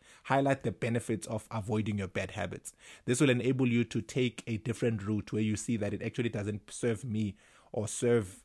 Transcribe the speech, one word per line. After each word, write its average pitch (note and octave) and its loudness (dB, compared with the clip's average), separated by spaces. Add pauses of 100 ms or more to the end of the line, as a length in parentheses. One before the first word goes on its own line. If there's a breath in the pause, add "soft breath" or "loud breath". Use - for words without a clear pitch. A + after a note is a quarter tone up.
(240 loud breath)
Highlight C#3 2
the A2 -2
benefits A2+ -2
of A2+ -6
avoiding G#2+ -2
your F#2+ -2
bad F#2+ -4
habits. - -8 (320 loud breath)
This B2 2
will C#3+ 6
enable B2+ 2
you A#2+ 4
to A2+ -4
take B2+ -2
a A2+ -2
different A2+ 0
route G#2 -2
where G#2+ 0
you G#2+ 2
see A#2 -2
that G2+ -2
it - -4
actually A#2 -2
doesn't G#2 -6
serve A#2 -2
me G#2+ 0 (380 soft breath)
or G#2 -2
serve A#2 2